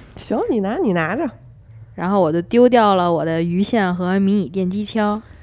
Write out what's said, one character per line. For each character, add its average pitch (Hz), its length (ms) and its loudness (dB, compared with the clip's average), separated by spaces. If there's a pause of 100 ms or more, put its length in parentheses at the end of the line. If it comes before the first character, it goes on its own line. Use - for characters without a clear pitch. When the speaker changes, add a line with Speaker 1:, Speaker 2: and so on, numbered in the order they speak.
(160)
Speaker 1:
行， - 220 -6 (120)
你 240 100 0
拿， 202 180 -4
你 269 160 0
拿 170 220 -2
着。 294 140 -4 (680)
Speaker 2:
然 175 140 -4
后 202 120 2
我 156 100 2
就 170 120 0
丢 240 260 4
掉 220 260 4
了 175 160 2
我 156 140 0
的 165 180 -2
鱼 175 180 -2
线 202 320 0
和 180 260 -2
迷 196 160 2
你 190 120 0
电 180 220 -4
击 208 160 -6
枪。 208 360 -2 (220)